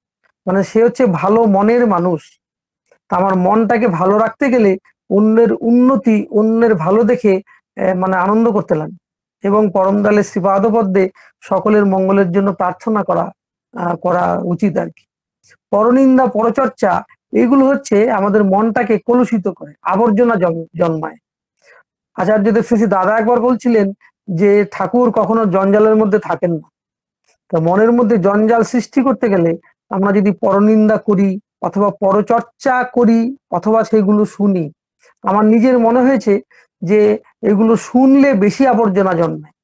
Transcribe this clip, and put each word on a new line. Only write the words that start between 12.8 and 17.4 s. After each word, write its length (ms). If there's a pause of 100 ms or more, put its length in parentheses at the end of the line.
করা, 280 (460)
আ, 180
করা 480
উচিত 340
আর 100
কি। 180 (680)
পরনিন্দা, 540
পরচর্চা, 800 (280)
এগুলো 340